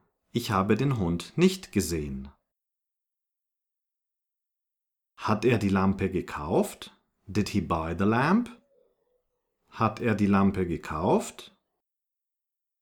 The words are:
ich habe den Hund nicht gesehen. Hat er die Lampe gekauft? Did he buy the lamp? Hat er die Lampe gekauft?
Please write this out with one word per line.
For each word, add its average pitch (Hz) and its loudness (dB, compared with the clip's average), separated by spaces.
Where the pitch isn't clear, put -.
ich 120 -2
habe 101 4
den 135 0
Hund 85 -2
nicht 185 2
gesehen. 76 -4
Hat 107 -2
er 123 4
die 98 0
Lampe 98 0
gekauft? 90 -4
Did 98 -2
he 98 -2
buy 82 -4
the 95 -2
lamp? 147 2
Hat 110 -2
er 117 0
die 101 2
Lampe 98 2
gekauft? 85 -4